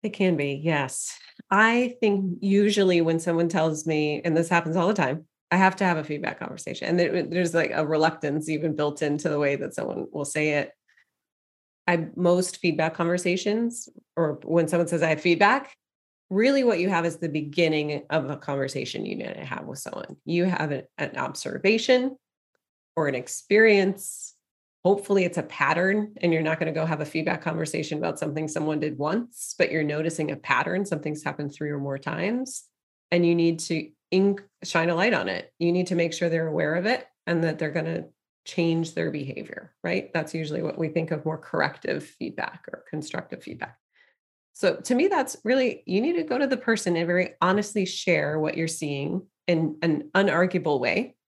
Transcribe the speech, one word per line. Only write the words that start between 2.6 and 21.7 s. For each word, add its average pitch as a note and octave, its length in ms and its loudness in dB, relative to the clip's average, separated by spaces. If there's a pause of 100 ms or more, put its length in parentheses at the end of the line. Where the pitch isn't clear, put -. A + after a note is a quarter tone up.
when E3 180 2
someone E3 300 2
tells D#3+ 380 0
me, D3+ 360 0
and E3 140 2
this E3 120 2
happens E3 260 2
all F3 120 2
the G#3+ 60 2
time, E3 320 -2 (260)
I F3 60 4
have F#3+ 200 6
to G3+ 80 0
have F3 120 2
a D3+ 60 -4
feedback - 360 -6
conversation. - 480 -8
And F3 120 2
there, F3 240 2
there's, E3+ 300 -2
like, E3 200 2
a D#3 120 0
reluctance D#3 640 0
even D3+ 260 -2
built D3 260 -2
into D3 280 -2
the D3 100 0
way C#3+ 160 2
that C#3 180 -8
someone - 380 -6
will C#3+ 140 -6
say D3+ 300 0
it. C#3+ 160 -2 (1160)
I, E3+ 280 0
most F3+ 420 2
feedback D#3+ 380 0
conversations, F3+ 920 0 (280)
or D3+ 280 0
when E3 240 2
someone E3+ 200 2
says, E3+ 160 0
"I D#3+ 60 2
have D#3 120 0
feedback," F3+ 540 4 (560)
really B3+ 320 4
what A3 160 4
you F#3 100 2
have E3+ 160 2
is E3+ 120 -2
the E3 120 -4
beginning D3+ 800 0
of C#3+ 220 0
a C#3 60 -6
conversation C#3 680 -4
you G2 100 -6
need - 200 -8
to - 100 -12
have - 200 -10
with D3+ 120 -12
someone. - 480 -10
You E3+ 200 2
have D#3+ 260 0
an, C#3 120 -4 (140)
an - 200 -6
observation A3+ 1000 0 (800)